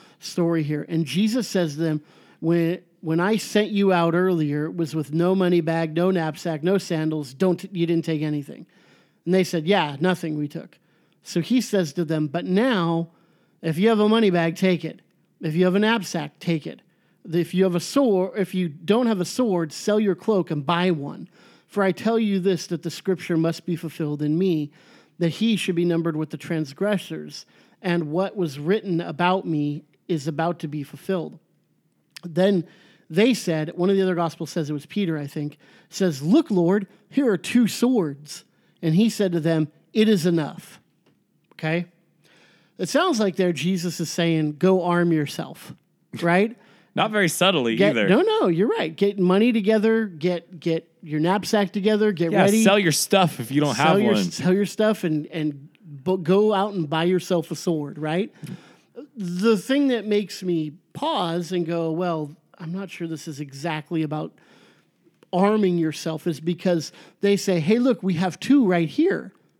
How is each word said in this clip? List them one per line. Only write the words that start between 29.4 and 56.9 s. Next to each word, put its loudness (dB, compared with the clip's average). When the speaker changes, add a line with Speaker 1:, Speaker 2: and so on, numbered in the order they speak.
Speaker 1:
me -2
is -2
about -2
to -6
be -8
fulfilled. -8
Then 2
they 4
said, -2
one 0
of 2
the 4
other 0
gospels -4
says -4
it -4
was -8
Peter, -2
I -8
think, -8
says, -2
"Look, 2
Lord, 2
here 0
are 2
two 2
swords." -2
And 2
he 4
said 0
to 0
them, 2
"It 4
is 4
enough." -4
Okay? -2
It -4
sounds 2
like 0
there 2
Jesus -2
is -4
saying, 0
"Go 4
arm 2
yourself," -4
right? 2
Speaker 2:
Not 2
very 2
subtly 2
Speaker 1:
Get, 4
Speaker 2:
either. 2
Speaker 1:
no, 6
no, 2
you're 2
right. -2
Get 0
money 4
together, 2
get, -6
get -4
your -4
knapsack 0
together, 2
get -2
Speaker 2:
Yeah, 4
Speaker 1:
ready. 4
Speaker 2:
sell 6
your 2
stuff 2
if -8
you 2
don't 2
Speaker 1:
Sell 2
Speaker 2:
have 4
Speaker 1:
your, 4
Speaker 2:
one. 0
Speaker 1:
sell 0
your 2
stuff 0
and, -2
and -6
bo-, -4
go 2
out 0
and -4
buy 0